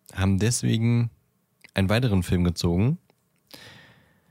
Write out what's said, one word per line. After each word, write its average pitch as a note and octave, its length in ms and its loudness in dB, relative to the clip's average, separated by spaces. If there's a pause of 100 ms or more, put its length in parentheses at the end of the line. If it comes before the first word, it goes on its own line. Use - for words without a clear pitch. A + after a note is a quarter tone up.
(140)
haben F#2+ 240 0
deswegen A#2 720 0 (640)
einen F#2+ 140 0
weiteren G#2 340 2
Film F2 220 0
gezogen, F2 540 0 (1300)